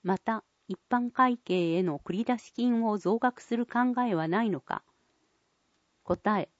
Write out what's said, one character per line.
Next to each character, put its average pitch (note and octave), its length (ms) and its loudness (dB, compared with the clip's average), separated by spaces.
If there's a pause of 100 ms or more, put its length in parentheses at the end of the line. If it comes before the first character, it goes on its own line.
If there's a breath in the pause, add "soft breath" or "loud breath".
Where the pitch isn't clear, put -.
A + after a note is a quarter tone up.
ま F#3 140 0
た、 A3 260 -4 (240)
一 F#3+ 100 -8 (140)
般 A#3+ 200 0
会 B3+ 260 2
計 F3 360 0
へ F#3 100 2
の D3+ 160 -2
繰 - 140 -8
り G#3 100 -2
出 B3 140 0
し - 160 -16
金 A#3 320 0
を G#3 120 0
増 F#3+ 220 0
額 B3 220 -2
す - 140 -4
る A#3 100 -2
考 B3 380 0
え A3 120 0
は D#3+ 120 0
な G3 160 0
い A3+ 60 0
の D#3+ 100 -2
か。 - 240 -8 (1200)
答 G3+ 360 0
え。 - 100 -6 (100)